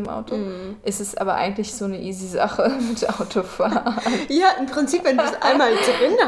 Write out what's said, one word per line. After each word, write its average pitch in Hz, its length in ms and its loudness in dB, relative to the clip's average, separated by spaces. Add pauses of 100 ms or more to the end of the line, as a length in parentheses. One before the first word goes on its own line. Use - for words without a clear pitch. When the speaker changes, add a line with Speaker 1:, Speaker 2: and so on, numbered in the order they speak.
Speaker 1:
im 208 40 -8
Auto, 220 280 -6
Speaker 2:
Mhm. 190 460 -8
Speaker 1:
ist 202 180 -4
es 202 160 -6
aber 196 200 0
eigentlich 202 360 -2
so - 120 -6
eine 196 160 -4
easy 190 260 -8
Sache 185 420 0
<laughs> 254 220 -2
mit 226 180 -2 (120)
Autofahren. 208 760 -2 (320)
Speaker 2:
Ja, 339 180 4 (120)
im 269 80 -2
Prinzip, 302 380 0
wenn 269 120 4
du 311 60 2
es 294 180 0
einmal 254 300 4
drin 247 460 4 (120)